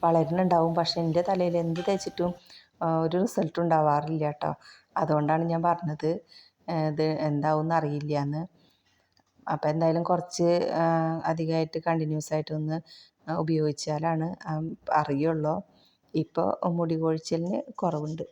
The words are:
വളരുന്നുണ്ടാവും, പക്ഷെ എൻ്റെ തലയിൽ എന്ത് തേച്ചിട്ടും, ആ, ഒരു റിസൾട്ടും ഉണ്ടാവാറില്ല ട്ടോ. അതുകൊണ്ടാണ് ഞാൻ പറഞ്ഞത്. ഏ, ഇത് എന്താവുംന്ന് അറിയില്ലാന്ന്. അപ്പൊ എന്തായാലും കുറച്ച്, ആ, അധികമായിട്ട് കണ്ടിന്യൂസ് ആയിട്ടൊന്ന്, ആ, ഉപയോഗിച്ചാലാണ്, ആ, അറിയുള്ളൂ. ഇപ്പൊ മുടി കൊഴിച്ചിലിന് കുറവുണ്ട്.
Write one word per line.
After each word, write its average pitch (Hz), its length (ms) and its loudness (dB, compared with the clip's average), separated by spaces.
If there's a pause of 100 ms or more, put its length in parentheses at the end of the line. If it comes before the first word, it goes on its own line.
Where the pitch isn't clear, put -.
വളരുന്നുണ്ടാവും, 165 720 4
പക്ഷെ 170 240 0
എൻ്റെ 165 220 2
തലയിൽ 175 360 0
എന്ത് 170 300 -2
തേച്ചിട്ടും, 180 460 -2 (480)
ആ, 165 60 0 (120)
ഒരു 160 220 0
റിസൾട്ടും 185 400 -2
ഉണ്ടാവാറില്ല 156 720 2
ട്ടോ. 156 200 -4 (460)
അതുകൊണ്ടാണ് 156 460 2
ഞാൻ 165 180 0
പറഞ്ഞത്. 165 500 0 (580)
ഏ, 160 180 0
ഇത് 151 140 -2
എന്താവുംന്ന് 156 760 2
അറിയില്ലാന്ന്. 147 680 -2 (1080)
അപ്പൊ 151 180 0
എന്തായാലും 160 340 2
കുറച്ച്, 175 720 0
ആ, 165 100 2 (420)
അധികമായിട്ട് 160 640 -2
കണ്ടിന്യൂസ് 156 460 -2
ആയിട്ടൊന്ന്, 156 480 -4 (480)
ആ, 156 60 -2
ഉപയോഗിച്ചാലാണ്, 160 1000 0 (120)
ആ, 160 60 -4 (400)
അറിയുള്ളൂ. 151 720 0 (500)
ഇപ്പൊ 165 520 -2
മുടി 170 300 0
കൊഴിച്ചിലിന് 160 760 -2
കുറവുണ്ട്. 156 600 -4